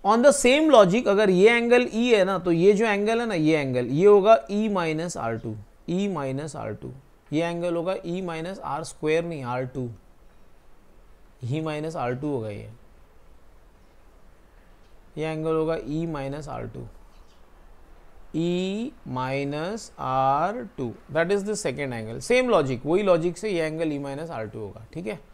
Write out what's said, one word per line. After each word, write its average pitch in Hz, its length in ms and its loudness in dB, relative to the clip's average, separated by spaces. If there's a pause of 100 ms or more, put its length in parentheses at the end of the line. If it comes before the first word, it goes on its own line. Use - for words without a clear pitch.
On 226 180 4
the 285 120 10
same 294 360 4
logic, 226 380 8
अगर 202 220 4
ये 190 200 8
एंगल 240 340 4
E 233 200 -2 (100)
है 190 100 6
ना, 190 140 0
तो 175 140 0
ये 175 200 6
जो 214 140 2
एंगल 214 340 0
है 240 60 -4
ना, 214 80 -4
ये 156 240 2
एंगल, 123 280 -2
ये 151 200 2
होगा 208 300 8 (100)
E 208 240 -2
minus 165 460 -2
आर 117 220 -4
टू, 113 160 -8 (360)
E 196 240 -2
minus 143 420 -6
आर 110 180 -8
टू, 127 160 -14 (420)
ये 160 120 0
एंगल 170 320 -2
होगा 170 200 -4
E 175 260 -6
minus 170 380 -8
आर 151 240 -6
स्क्वायर 156 400 -2
नहीं, 160 200 -8
आर 127 220 -4
टू, 127 220 -8 (1600)
E 147 220 -4
minus 156 300 -8
आर 127 180 -4
टू 143 180 -6
होगा 110 180 -6
ये, 107 180 -12 (2500)
ये 156 80 -6
एंगल 160 280 -4
होगा 160 220 0
E 156 280 -6 (100)
minus 139 340 -8
आर 117 180 -10
टू, 120 200 -12 (1500)
E 185 540 -2 (240)
minus 143 760 -6 (100)
आर 139 600 0 (140)
टू, 120 160 -6 (200)
that 165 200 0
is 202 160 0
the 208 80 -4
second 135 420 -6
angle। 113 240 -10
Same 247 300 2
logic, 135 340 0
वही 180 160 2
लॉजिक 175 360 2
से 214 120 -6
ये 165 160 -2
एंगल 160 240 -4
E 143 140 -6
minus 143 260 -10
आर 113 160 -8
टू 110 140 -12
होगा, 104 240 -14 (100)
ठीक 180 120 -10
है। 208 120 -8 (160)